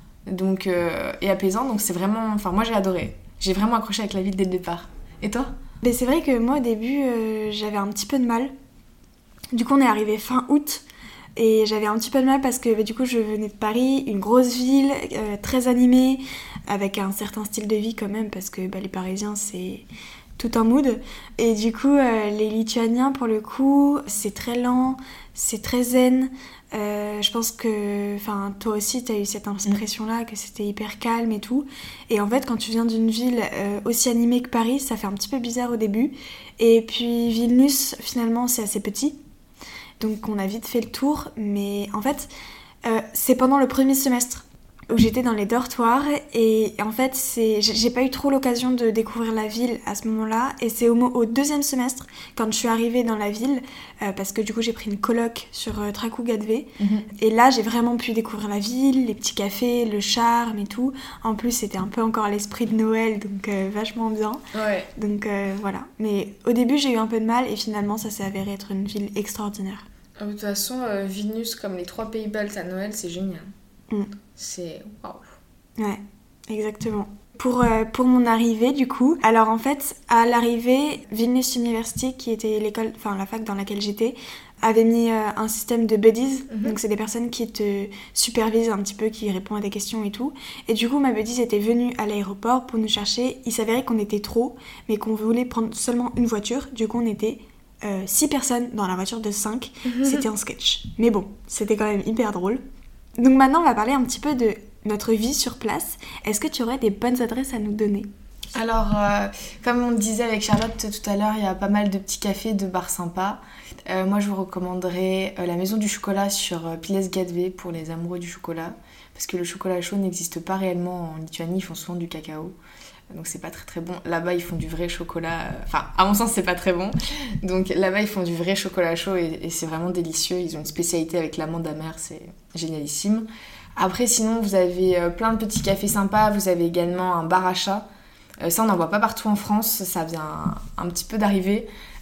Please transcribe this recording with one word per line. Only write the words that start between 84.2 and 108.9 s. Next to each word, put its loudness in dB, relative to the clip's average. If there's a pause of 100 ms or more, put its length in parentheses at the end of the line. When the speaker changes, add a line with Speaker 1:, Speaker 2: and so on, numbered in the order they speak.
Speaker 2:
avait 6
mis, 4
euh, 0
un -2
système 0
de 2
buddies. 4
Speaker 1:
Mhm. -4
Speaker 2:
Donc -2
c'est -2
des 0
personnes -4
qui -4
te -2 (280)
supervisent 2
un 0
petit -4
peu, -2
qui -4
répondent -4
à -4
des -4
questions -6
et -4
tout. -4 (340)
Et 4
du 0
coup, 2
ma 4
buddies -2
était 2
venue 2
à -2
l'aéroport 0
pour -4
nous 0
chercher. -2
Il -4
s'avérait 0
qu'on 0
était -2
trop, 0 (340)
mais 2
qu'on -2
voulait 2
prendre -2
seulement -2
une 4
voiture. -2
Du -2
coup, -4
on 2
était, -2 (440)
euh, -4
six 2
personnes 0
dans 2
la 0
voiture -4
de -4
cinq. -4 (140)
Speaker 1:
Mhm. 0
Speaker 2:
C'était 2
un -4
sketch. -2 (140)
Mais 6
bon, 2 (220)
c'était 0
quand 0
même 0
hyper 0
drôle. 0 (580)
Donc 8
maintenant, 8
on 6
va 6
parler 2
un 4
petit -4
peu 0
de 2 (300)
notre 0
vie 2
sur -2
place. -4 (280)
Est-ce 0
que 0
tu -2
aurais -2
des 4
bonnes 2
adresses -2
à -4
nous -2
donner ? 0 (540)
Speaker 1:
Alors, 2